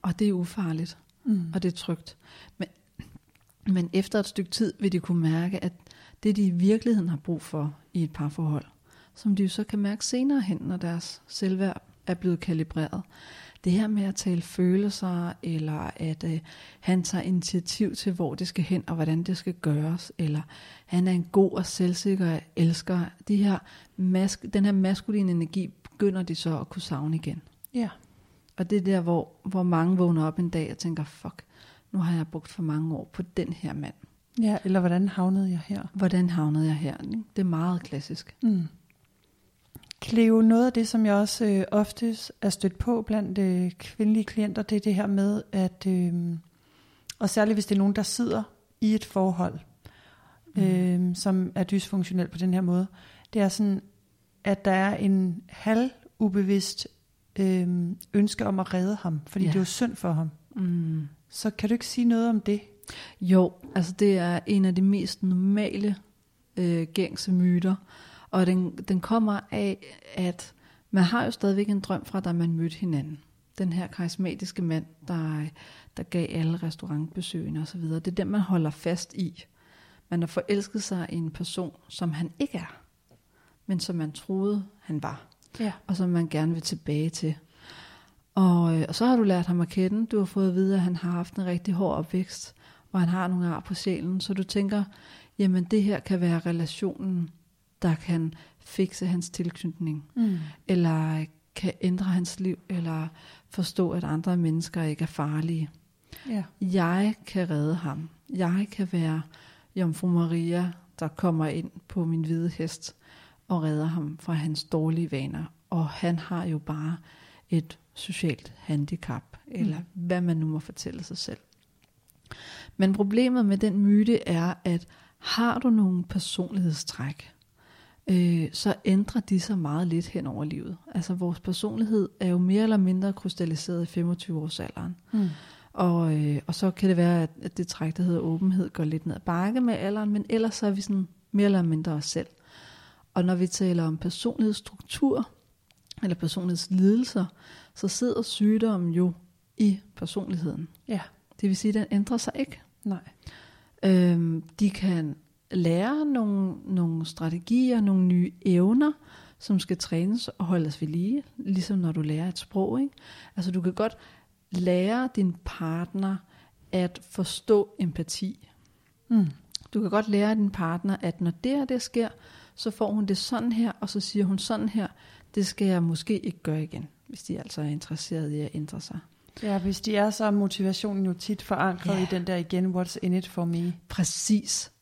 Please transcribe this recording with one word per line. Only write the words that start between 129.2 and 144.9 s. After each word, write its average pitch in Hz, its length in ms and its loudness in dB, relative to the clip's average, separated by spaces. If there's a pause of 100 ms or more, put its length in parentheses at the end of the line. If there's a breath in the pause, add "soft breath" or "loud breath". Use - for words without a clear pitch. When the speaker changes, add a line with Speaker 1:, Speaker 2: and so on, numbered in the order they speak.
Speaker 1:
de 190 180 0
sig 196 200 -2
meget 160 280 -2
lidt 170 200 0
hen - 200 -6
over 131 160 -6
livet. 160 340 -8 (180)
Altså, 180 180 -2
vores 175 260 -2
personlighed 214 680 0 (100)
er 190 80 0
jo 180 100 2
mere 185 260 4
eller 220 140 4
mindre 185 360 2
krystalliseret 170 680 -4
i - 20 -2
femogtyve-årsalderen. 170 1080 -4 (180)
Speaker 2:
Mm. 208 140 2 (460 loud breath)
Speaker 1:
Og, 170 460 2
øh, 147 280 0
og 165 80 -2
så 190 160 0
kan 190 180 2
det 180 80 4
være, 170 260 4
at, 156 60 -2 (120)
at - 160 -8
det 175 100 -4
træk, 160 300 -6
der 180 60 0
hedder 175 160 2
åbenhed, 185 500 0
går - 140 -4
lidt 156 220 -2
ned 165 100 -4
ad - 40 -10
bakke 190 420 0
med 240 120 2
alderen, 208 360 -2
men 208 200 0
ellers 226 260 0
så 208 120 -2
er 202 40 2
vi 196 100 -2
sådan 196 260 0 (240)
mere 202 140 4
eller 196 160 6
mindre 160 300 2
os 151 140 -2
selv. - 220 -4 (880 loud breath)
Og 180 120 2
når 185 100 2
vi 180 120 2
taler 175 360 0
om 160 140 0
personlighedsstruktur, - 1300 -2 (720)